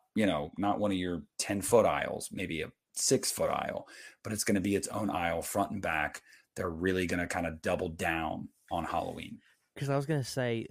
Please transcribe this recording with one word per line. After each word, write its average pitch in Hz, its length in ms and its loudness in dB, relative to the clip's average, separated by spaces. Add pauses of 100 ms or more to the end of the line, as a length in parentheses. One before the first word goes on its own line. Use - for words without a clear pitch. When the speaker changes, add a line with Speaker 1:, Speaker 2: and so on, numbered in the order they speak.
(160)
Speaker 1:
you 110 100 4
know, 78 320 2
not 101 220 2
one 104 120 2
of 95 60 0
your 87 260 -2 (140)
ten-foot 104 480 4
aisles, 73 460 0
maybe 82 300 -4
a - 100 -8 (220)
six-foot - 560 2
aisle, - 380 -2 (360)
but 110 100 -6
it's 104 100 0
gonna 101 180 4
be 98 140 2
its 95 120 0
own 107 220 -2
aisle, 85 320 0
front 98 300 0
and 104 100 -4
back. 78 400 0 (340)
They're 92 140 -2
really 92 380 2
gonna 87 200 0
kinda 85 240 -2 (100)
double 90 280 0
down 82 600 -2 (220)
on 82 140 -2
Halloween. 82 560 -4 (340)
Speaker 2:
'Cause 139 140 -4
I 139 80 2
was 139 80 0
gonna 143 180 0
say, 117 480 -2